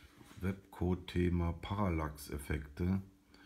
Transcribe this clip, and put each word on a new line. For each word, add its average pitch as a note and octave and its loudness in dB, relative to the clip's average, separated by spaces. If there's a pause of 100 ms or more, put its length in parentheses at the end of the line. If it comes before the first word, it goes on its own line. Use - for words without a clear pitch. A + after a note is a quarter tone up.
(420)
Webcode-Thema F2 0
Parallax-Effekte. E2+ 0 (440)